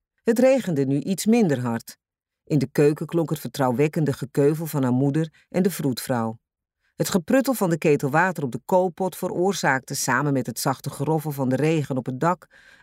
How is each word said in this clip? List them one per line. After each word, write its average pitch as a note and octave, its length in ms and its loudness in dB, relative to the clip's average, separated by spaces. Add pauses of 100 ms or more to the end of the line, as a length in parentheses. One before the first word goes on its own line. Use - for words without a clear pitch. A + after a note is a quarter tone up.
(240)
Het A#3 160 2
regende A3 460 4
nu C#3 140 0
iets - 260 -4
minder G3+ 340 4
hard. A#2 380 -6 (460)
In D#3 160 0
de - 80 0
keuken D3+ 380 2
klonk E3 240 -2
het D#3+ 100 -4
vertrouwwekkende C#3 760 0
gekeuvel D3+ 520 0
van D3 180 -2
haar B2 100 2
moeder C#3+ 560 -2
en F#3 140 0
de G3 80 2
vroedvrouw. A#2 680 -4 (560)
Het - 140 -4
gepruttel B3 440 2
van G3+ 160 0
de E3 80 2
ketel D3 320 2
water E3 340 0
op B2 80 -4
de A#2+ 140 -8
koolpot F#3 500 0
veroorzaakte, F3 800 -2
samen C#3 380 0
met B2+ 120 0
het A#2 140 -8
zachte C#3 300 -4
geroffel D3+ 420 -4
van C3+ 180 -2
de B2+ 60 2
regen C#3+ 420 0
op B2 80 -6
het C3 140 -6
dak, E3+ 280 -2 (360)